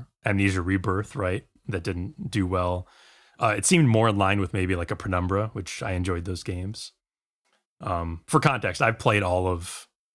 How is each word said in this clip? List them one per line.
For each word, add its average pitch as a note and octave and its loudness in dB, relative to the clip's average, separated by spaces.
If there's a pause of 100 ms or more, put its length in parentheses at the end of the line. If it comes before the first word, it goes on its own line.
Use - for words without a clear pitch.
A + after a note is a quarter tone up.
(260)
Amnesia G2 2
Rebirth, F#2+ -2
right? F#2 -4 (220)
That F#2 -4
didn't F2 -6
do G2 0
well. F2+ -2 (500)
Uh, A2+ 2
it G2+ -2
seemed E3 6
more A2+ 6
in G2+ 2
line G2 2
with F#2 -4
maybe, F#2 0
like, E2+ -4
a G2+ -4
Penumbra, F#2+ -2
which G2 -10
I G#2 -4
enjoyed F2+ -2
those F2+ -6
games. F#2 -8 (880)
Um, E2+ -4
for D#3 2
context, A#2 2
I've A2+ 2
played G#2 2
all F#2 0
of, F2 -4 (280)